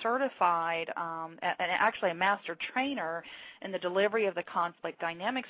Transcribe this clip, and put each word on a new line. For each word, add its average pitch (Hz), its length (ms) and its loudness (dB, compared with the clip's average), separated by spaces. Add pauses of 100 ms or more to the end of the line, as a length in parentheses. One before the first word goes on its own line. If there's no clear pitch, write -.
certified, 175 920 2
um, 165 440 -6
a-, 175 200 0
and 180 100 0
actually 196 400 2
a 165 40 -2
master 185 420 0 (160)
trainer 208 500 -2 (380)
in 190 100 -8
the 185 80 -2
delivery 202 460 4
of 185 100 2
the 175 80 -2
conflict 170 560 -2
dynamics 190 500 -4